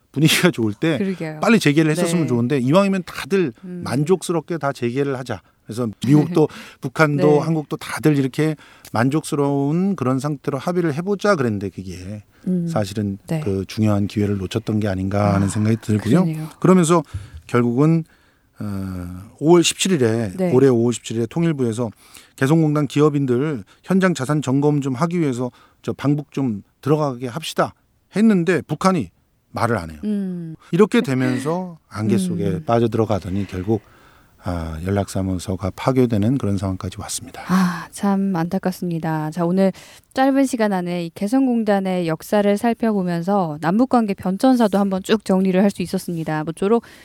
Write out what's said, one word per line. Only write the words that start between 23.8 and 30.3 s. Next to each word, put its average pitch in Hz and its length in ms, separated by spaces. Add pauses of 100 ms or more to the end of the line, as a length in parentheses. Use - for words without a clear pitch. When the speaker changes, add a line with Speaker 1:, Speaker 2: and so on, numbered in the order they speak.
Speaker 1:
현장 185 320
자산 143 280
점검 143 380
좀 131 140
하기 170 260
위해서 123 300 (320)
저 117 100
방북 143 400
좀 117 300 (200)
들어가게 135 460
합시다 143 440 (420)
했는데, 185 480
북한이 156 480 (420)
말을 110 240
안 82 140
해요. 78 140
Speaker 2:
음. 185 520 (140)